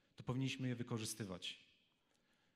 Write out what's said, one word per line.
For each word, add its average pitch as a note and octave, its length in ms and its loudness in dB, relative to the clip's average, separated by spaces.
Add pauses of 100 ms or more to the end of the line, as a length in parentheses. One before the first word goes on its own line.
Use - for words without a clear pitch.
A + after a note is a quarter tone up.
(160)
to - 80 -10
powinniśmy C3 440 2
je B2 80 2
wykorzystywać. A2 920 -2 (880)